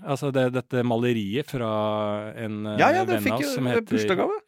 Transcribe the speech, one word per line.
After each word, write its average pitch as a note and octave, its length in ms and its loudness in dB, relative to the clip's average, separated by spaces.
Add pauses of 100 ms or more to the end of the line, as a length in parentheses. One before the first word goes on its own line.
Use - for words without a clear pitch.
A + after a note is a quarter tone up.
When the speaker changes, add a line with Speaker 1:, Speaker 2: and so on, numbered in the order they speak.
Speaker 1:
Altså C#3 260 -2
det, B2+ 220 2
dette B2+ 300 0
maleriet A#2 640 2
fra G#2+ 880 -2
en, G#2+ 320 -6
eh, G#2+ 120 -4
Speaker 2:
Ja, A3 120 6
ja, F4+ 140 2
det - 120 0
Speaker 1:
venn - 60 -2
Speaker 2:
fikk - 100 0
Speaker 1:
av - 60 0
oss D4 100 -2
Speaker 2:
jo, C4 60 -4
Speaker 1:
som C3 120 -2
Speaker 2:
eh, - 80 2
Speaker 1:
heter - 140 0
Speaker 2:
bursdagsgave. F#3+ 580 0